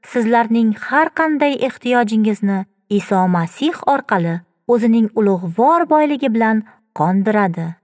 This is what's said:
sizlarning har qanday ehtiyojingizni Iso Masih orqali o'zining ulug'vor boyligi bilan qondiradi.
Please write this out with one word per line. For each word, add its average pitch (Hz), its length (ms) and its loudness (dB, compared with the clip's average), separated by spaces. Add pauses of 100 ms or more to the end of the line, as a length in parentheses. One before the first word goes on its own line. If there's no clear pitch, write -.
sizlarning 226 720 0
har 311 320 0
qanday 294 460 0
ehtiyojingizni 220 1080 0 (220)
Iso 196 420 0
Masih 180 460 -2 (120)
orqali 180 540 -2 (240)
o'zining 226 500 2
ulug'vor 214 760 0
boyligi 294 440 0
bilan 220 280 0 (320)
qondiradi. 190 720 0 (180)